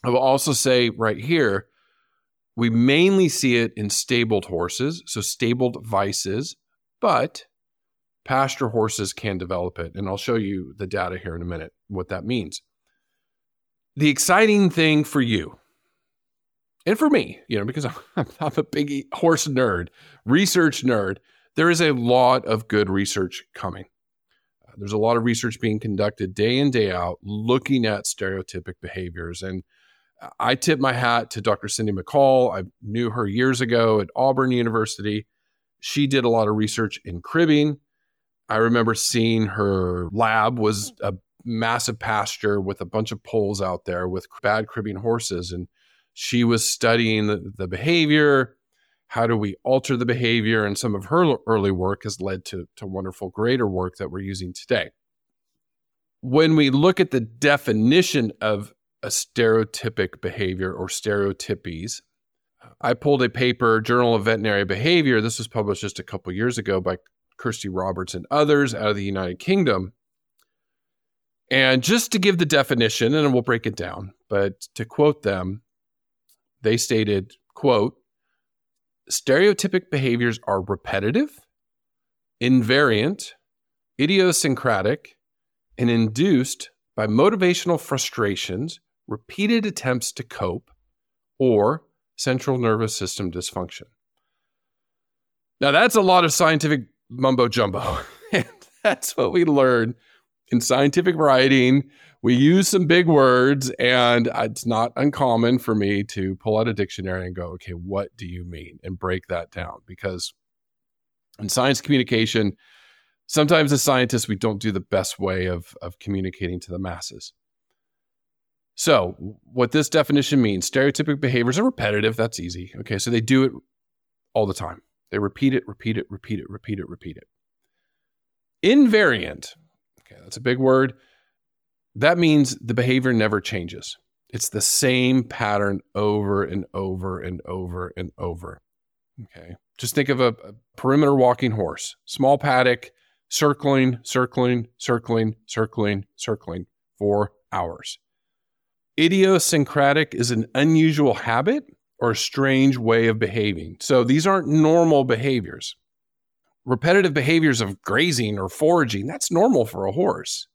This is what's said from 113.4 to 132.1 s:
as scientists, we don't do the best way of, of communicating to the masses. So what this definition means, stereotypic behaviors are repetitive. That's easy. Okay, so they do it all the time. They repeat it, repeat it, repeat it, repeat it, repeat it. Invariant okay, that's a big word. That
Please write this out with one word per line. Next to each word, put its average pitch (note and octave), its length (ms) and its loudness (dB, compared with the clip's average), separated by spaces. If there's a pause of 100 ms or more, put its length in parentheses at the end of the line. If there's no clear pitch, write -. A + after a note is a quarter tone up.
as C3 80 2
scientists, B2 460 0
we G#2+ 80 -2
don't G#2 260 -4
do A2 100 -2
the F#2+ 80 -2
best - 380 -4
way F#2+ 300 -4
of, F2 340 -8
of F2+ 180 -16
communicating F#2 600 -6
to - 120 -16
the F2 80 -8
masses. F2 540 -12 (1400)
So G#2 400 0 (280)
what B2 280 0
this D3+ 180 2
definition C#3+ 520 2
means, G2+ 280 0
stereotypic C#3+ 500 0
behaviors B2+ 380 0
are G#3 60 0
repetitive. A2 520 0
That's A2 240 -4
easy. F2+ 400 -12
Okay, G#2 200 -6
so A#2+ 100 -4
they A#2 120 2
do C3 220 4
it C3 80 0 (840)
all A2 120 2
the G2 80 -4
time. E2+ 280 -10 (300)
They F#2+ 80 -4
repeat A#2 340 0
it, - 140 -4
repeat A2 300 -6
it, F#2 120 -6
repeat G2+ 300 -10
it, - 100 -14
repeat G2+ 300 -10
it, F2 80 -10
repeat E2+ 300 -16
it. - 100 -20 (1400)
Invariant G3 920 4 (560)
okay, - 120 -20
that's - 140 -16
a A#2 40 -14
big B2+ 160 0
word. C3 360 4 (1040)
That D#3 220 4